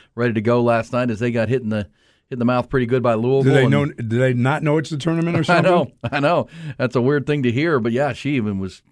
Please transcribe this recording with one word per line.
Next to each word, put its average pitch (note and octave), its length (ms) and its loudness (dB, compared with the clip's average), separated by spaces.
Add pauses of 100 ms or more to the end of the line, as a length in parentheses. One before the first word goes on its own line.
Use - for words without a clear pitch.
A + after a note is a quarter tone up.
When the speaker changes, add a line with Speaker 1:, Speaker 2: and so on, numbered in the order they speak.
(140)
Speaker 1:
ready A#2 220 -2
to A2+ 60 0
go A#2+ 200 2
last A#2 320 0
night B2 160 -2
as G#2 100 -4
they A#2+ 120 -2
got A2+ 180 -2
hit B2+ 120 0
in A2 80 -6
the, G#2+ 140 -2 (460)
hit - 80 -12
in - 20 -4
the A#2+ 60 0
mouth B2 240 0
pretty B2+ 180 0
good B2 160 0
by A#2+ 100 2
Louisville. B2+ 300 0
Speaker 2:
Do C3+ 80 4
they C3+ 120 6
Speaker 1:
And C3 80 4
Speaker 2:
know? C#3+ 140 2
Do A#2 340 -4
they C3 140 2
not C3+ 300 0
know D3+ 160 2
it's D3+ 100 -6
the D#3 80 -6
tournament E3 400 -2
or - 20 0
Speaker 1:
<laughs> D3+ 120 0
I F3 100 4
Speaker 2:
something? F3+ 100 2
Speaker 1:
know, C#3+ 200 2 (120)
I B2+ 160 -4
know. E3+ 280 0 (320)
That's B2+ 160 -2
a C#3 60 2
weird C#3 260 0
thing D3 160 0
to A#2+ 80 2
hear, C#3+ 280 0
but A2+ 120 -2
yeah, C3 220 0
she C#3 180 -6
even G#2+ 280 -2
was, F#2+ 220 -8 (100)